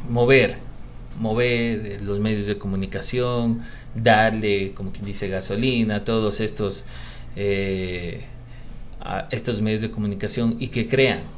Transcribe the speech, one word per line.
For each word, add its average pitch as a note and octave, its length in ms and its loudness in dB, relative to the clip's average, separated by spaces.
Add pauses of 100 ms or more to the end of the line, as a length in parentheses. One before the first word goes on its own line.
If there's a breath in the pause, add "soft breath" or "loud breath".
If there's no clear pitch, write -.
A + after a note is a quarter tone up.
mover, A#2+ 480 6 (600)
mover, A2+ 680 2
eh, G2+ 140 -6
los G2+ 180 -2
medios G#2 280 2
de G#2 100 0
comunicación, A#2 1040 0 (340 loud breath)
darle, A2 800 4
como F#2+ 160 -6
quien - 140 -8
dice, G2+ 240 -4
gasolina G#2+ 680 0
a G2+ 80 -4
todos A2 360 2
estos, G#2 460 -2 (500 loud breath)
eh, F#2+ 880 -2 (760 loud breath)
a F#2+ 280 -4
estos A2+ 300 -2
medios G#2+ 220 2
de A2 80 -2
comunicación G#2+ 680 -2
y C3 80 -4
que A2+ 200 -2
crean B2+ 320 4 (180)